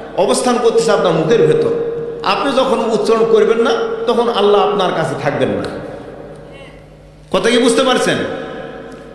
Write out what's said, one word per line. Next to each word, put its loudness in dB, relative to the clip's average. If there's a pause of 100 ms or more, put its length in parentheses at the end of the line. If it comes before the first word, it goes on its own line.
(180)
অবস্থান 2
করতেছে 2
আপনার 2
মুখের 4
ভেতর। 2 (540)
আপনি 0
যখন 2
উচ্চারণ 2
করবেন 4
না, 2 (360)
তখন 0
আল্লাহ 4
আপনার 0
কাছে -2
থাকবেন 0
না। -4 (1700)
কথা 2
কি 4
বুঝতে 4
পারছেন? 2 (960)